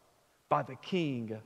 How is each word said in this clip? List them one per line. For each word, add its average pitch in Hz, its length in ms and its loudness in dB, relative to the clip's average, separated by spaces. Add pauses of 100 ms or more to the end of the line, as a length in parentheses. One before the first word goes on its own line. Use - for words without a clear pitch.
(500)
by 143 140 4
the 131 140 -10
King 123 680 0